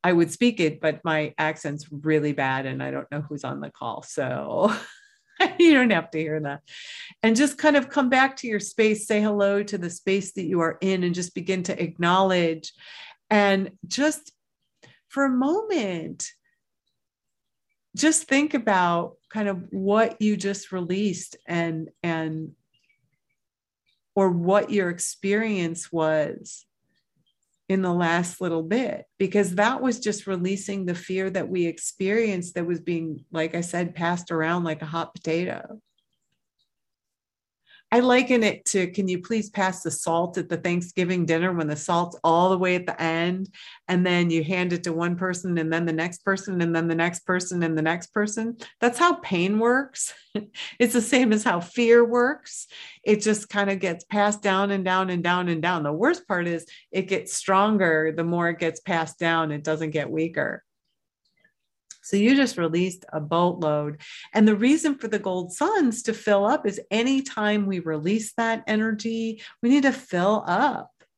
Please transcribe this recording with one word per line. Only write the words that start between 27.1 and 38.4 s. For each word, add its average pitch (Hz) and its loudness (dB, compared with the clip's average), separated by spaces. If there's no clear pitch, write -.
in 190 2
the 180 0
last 175 0
little 165 -2
bit, 214 -2
because 190 2
that 226 2
was 247 -2
just 208 -4
releasing 190 -4
the 175 -2
fear 185 -4
that 185 -4
we 175 0
experienced 190 -2
that 175 -2
was 175 -2
being, 165 -6
like 165 -2
I 170 -2
said, 175 -4
passed 175 -4
around 170 0
like 156 -4
a 165 -10
hot 165 -8
potato. 175 -6
I 233 6
liken 247 4